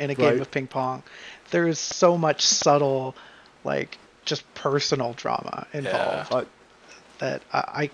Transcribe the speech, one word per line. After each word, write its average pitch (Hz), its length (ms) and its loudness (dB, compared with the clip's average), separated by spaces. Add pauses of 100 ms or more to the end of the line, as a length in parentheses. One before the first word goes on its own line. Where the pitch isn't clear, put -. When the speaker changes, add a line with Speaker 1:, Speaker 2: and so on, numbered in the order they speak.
Speaker 1:
in 143 80 -2
a 139 60 -2
game 127 100 2
Speaker 2:
Right. 123 160 4
Speaker 1:
of 135 100 -6
ping 135 160 -4
pong. 131 360 -4 (480)
There 170 180 2
is 156 100 0
so - 380 4
much 156 240 2
subtle, 135 760 4 (480)
like, - 360 -4 (260)
just - 180 -4 (120)
personal 135 580 0
drama - 600 -6
Speaker 3:
Yeah. 151 60 -6
Speaker 1:
involved 104 520 -2
Speaker 2:
I 123 120 0 (760)
Speaker 1:
that 135 240 -4 (100)
I, 143 420 -2